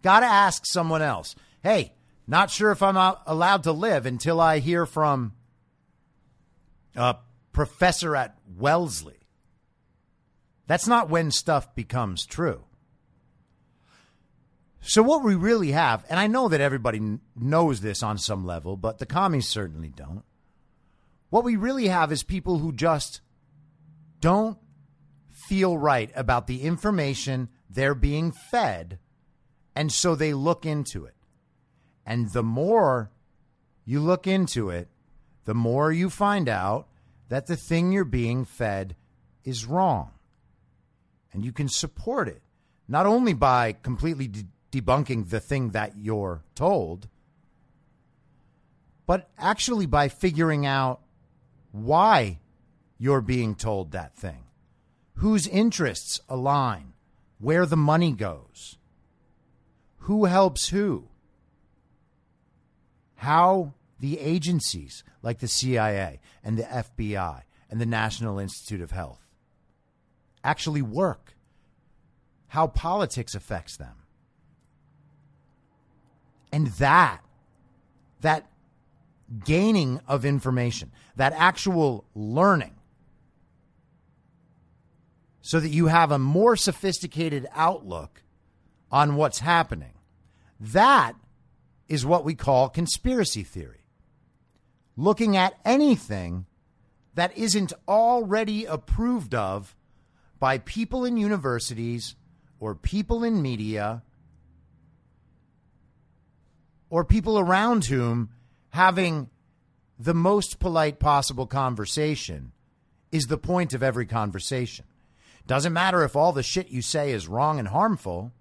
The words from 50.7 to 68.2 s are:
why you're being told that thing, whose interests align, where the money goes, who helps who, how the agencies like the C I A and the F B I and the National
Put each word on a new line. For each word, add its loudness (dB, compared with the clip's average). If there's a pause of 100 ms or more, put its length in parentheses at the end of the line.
why 2 (580)
you're 0
being -2
told -6
that -12
thing, -14 (720)
whose 2
interests -2
align, -2 (440)
where 2
the 0
money 4
goes, -10 (1200)
who 0
helps 2
who, -2 (2000)
how 2 (260)
the -4
agencies -4 (180)
like -6
the -6
C 0
I 0
A -6 (240)
and -4
the -6
F -8
B -4
I -8 (260)
and -6
the -2
National -4